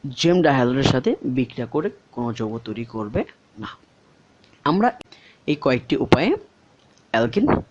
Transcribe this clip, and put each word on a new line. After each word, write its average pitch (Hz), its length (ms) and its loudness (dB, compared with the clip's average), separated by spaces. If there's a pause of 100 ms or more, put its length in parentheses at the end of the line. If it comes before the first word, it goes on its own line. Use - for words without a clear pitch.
জেম 165 380 2
ডাইহ্যালোজেনের 135 520 2
সাথে 131 160 0 (260)
বিক্রিয়া 123 300 -4
করে 156 220 -4 (260)
কোনো 120 140 -4 (100)
যৌগ 110 200 -4
তৈরি 113 260 -8
করবে 113 360 -6 (420)
না। - 80 -12 (920)
আমরা 190 240 2 (600)
এই 147 160 0
কয়েকটি 127 320 0
উপায়ে 135 340 2 (800)
অ্যালকিন 117 340 2 (260)